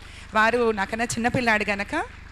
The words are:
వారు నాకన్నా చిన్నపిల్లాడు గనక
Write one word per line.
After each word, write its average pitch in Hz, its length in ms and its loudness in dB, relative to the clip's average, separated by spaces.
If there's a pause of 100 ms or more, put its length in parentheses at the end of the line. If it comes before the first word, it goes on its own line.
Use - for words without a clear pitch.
(340)
వారు 226 360 4
నాకన్నా 220 340 -2
చిన్నపిల్లాడు 233 640 2
గనక 208 340 -2 (280)